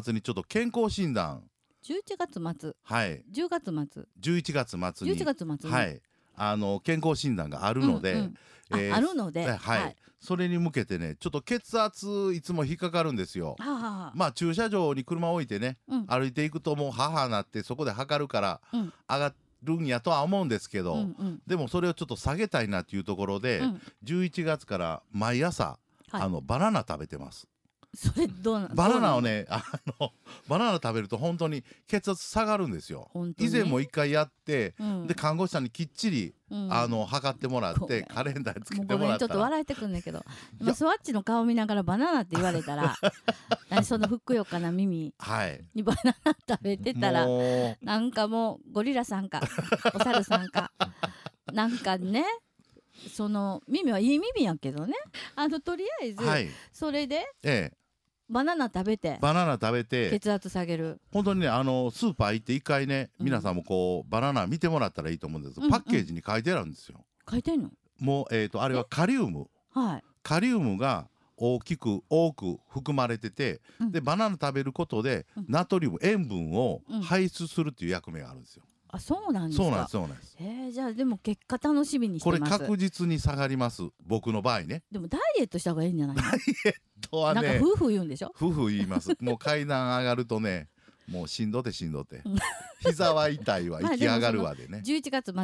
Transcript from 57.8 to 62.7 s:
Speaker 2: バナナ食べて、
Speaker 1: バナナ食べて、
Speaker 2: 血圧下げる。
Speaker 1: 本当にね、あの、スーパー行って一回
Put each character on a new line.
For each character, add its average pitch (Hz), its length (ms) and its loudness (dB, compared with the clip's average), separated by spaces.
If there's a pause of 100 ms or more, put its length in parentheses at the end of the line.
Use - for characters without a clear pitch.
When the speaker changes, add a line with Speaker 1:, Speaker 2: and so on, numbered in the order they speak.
Speaker 2:
バ 240 120 2
ナ 339 120 0
ナ 269 200 0
食 185 100 -2
べ 214 120 2
て、 147 240 -4
Speaker 1:
バ 147 140 4
ナ 175 100 4
ナ 139 160 2
食 110 100 2
べ 120 140 2
て、 120 260 2
Speaker 2:
血 208 220 2
圧 196 160 -2
下 180 160 -4
げ 165 140 -2
る。 160 200 -6 (140)
Speaker 1:
本 202 120 2
当 196 100 4
に 185 60 2
ね、 156 80 4
あ 120 140 4
の、 127 280 2
ス 233 160 -2
ー 175 80 2
パ 104 140 4
ー 104 40 4
行 113 100 0
っ - 20 -20
て 123 100 0
一 143 80 -2
回 139 240 2